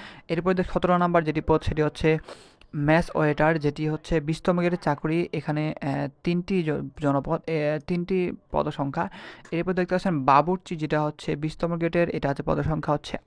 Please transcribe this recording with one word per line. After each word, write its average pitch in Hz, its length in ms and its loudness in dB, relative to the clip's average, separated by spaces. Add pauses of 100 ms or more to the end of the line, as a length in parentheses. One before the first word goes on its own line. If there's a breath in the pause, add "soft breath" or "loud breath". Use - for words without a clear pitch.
(280 loud breath)
এরপরে 170 260 0
দেখ 180 200 0
সতেরো 175 240 4
নাম্বার 175 260 4
যেটি 151 180 -2
পদ 156 220 2
সেটি 156 180 0
হচ্ছে 156 360 2 (580 loud breath)
মেস 156 400 4
ওয়েটার 156 440 2
যেটি 147 280 -2
হচ্ছে 156 320 -2
বিশতম 160 380 0
গ্রেডের 175 240 2
চাকরি। 160 520 0
এখানে, 151 480 -2
আহ, 143 260 -2 (160)
তিনটি 175 400 0
জ-, 143 240 -2 (120)
জনপদ, 143 480 0
এ, 151 400 0
তিনটি 180 440 -2 (200)
পদসংখ্যা। 147 580 -2 (420 loud breath)
এরপর 170 220 -2
দেখতে 180 220 0
পাচ্ছেন 170 300 0
বাবুর্চি 151 500 4
যেটা 151 260 0
হচ্ছে 151 340 -2
বিশতম 156 420 -4
গ্রেডের, 165 320 2
এটা 151 200 -2
হচ্ছে 143 140 -4
পদসংখ্যা 151 500 0
হচ্ছে - 340 -4